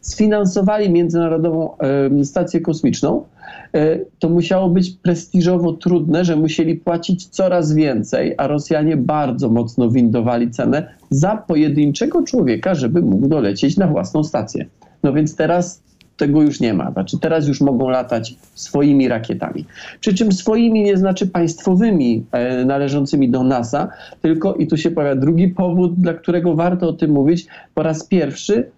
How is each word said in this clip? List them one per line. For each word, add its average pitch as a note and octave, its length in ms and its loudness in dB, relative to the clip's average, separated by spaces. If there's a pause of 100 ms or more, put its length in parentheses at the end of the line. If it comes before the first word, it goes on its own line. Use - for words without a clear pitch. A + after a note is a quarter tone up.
sfinansowali G#3 880 0
Międzynarodową, E3 880 0
em, C#3 460 0
Stację E3+ 360 -2
Kosmiczną, E3 640 -2 (500)
e, D#3 240 2 (200)
to E3 100 0
musiało F3 420 2
być F3+ 200 0
prestiżowo F3 840 0
trudne, E3 520 0
że E3+ 120 0
musieli D#3+ 380 0
płacić E3+ 520 -4
coraz F3 460 0
więcej, D3 680 0
a C#3+ 80 -2
Rosjanie D3+ 500 0
bardzo C#3 520 -2
mocno A#2 420 0
windowali A#2 600 2
cenę C3 440 -4 (160)
za E3 260 2
pojedynczego D3+ 880 0
człowieka, F3+ 520 0
żeby D3 280 0
mógł A#2+ 260 2
dolecieć C#3 480 0
na G3 100 2
własną D3+ 380 0
stację. - 420 -6 (360)
No C#3 100 2
więc D3+ 240 0
teraz F3 460 -2 (340)
tego D3+ 260 2
już D3+ 180 2
nie A2+ 140 0
ma. C2+ 180 -2
Znaczy, - 260 -6
teraz D#3+ 300 0
już C#3 120 -2
mogą C3+ 280 2
latać B2 460 -4 (200)
swoimi C#3 540 2
rakietami. A2+ 560 -6 (360)
Przy G#3 140 0
czym G#3+ 180 2
swoimi A3 500 2
nie G3+ 140 2
znaczy F#3+ 300 0
państwowymi, E3+ 1040 0
e, B2+ 320 -2
należącymi C#3 680 0
do B2+ 140 2
nasa, B2+ 440 0 (340)
tylko, D#3+ 320 0
i D3+ 120 -2
tu D#3 100 0
się D#3+ 140 0
pojawia C#3+ 300 0
drugi E3 280 4
powód, F3+ 460 0
dla E3+ 200 0
którego E3+ 400 0
warto F3 340 0
o D#3+ 40 -2
tym E3 180 -2
mówić, D3+ 360 2 (280)
po D#3+ 80 -2
raz D#3 220 -4
pierwszy G3 720 -2